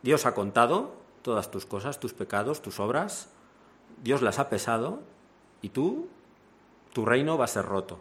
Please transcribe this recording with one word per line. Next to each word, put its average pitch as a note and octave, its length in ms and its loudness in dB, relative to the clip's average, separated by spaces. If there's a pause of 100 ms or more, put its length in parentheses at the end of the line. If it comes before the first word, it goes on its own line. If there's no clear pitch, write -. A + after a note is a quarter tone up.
Dios C#3 240 4
ha A#2+ 80 2
contado A#2+ 580 2 (300)
todas A2 280 -2
tus - 160 -8
cosas, G#2 320 -6
tus - 140 -6
pecados, A2 500 -4
tus - 160 -10
obras, C3+ 520 -4 (720)
Dios B2+ 200 2
las A2 160 2
ha C3+ 100 0
pesado, A#2+ 520 -2 (600)
y G2+ 100 -10
tú, B3 380 -2 (840)
tu A2 120 -2
reino C#3 320 4
va B2+ 100 4
a - 20 -4
ser G2 160 -2
roto. F#2 360 -4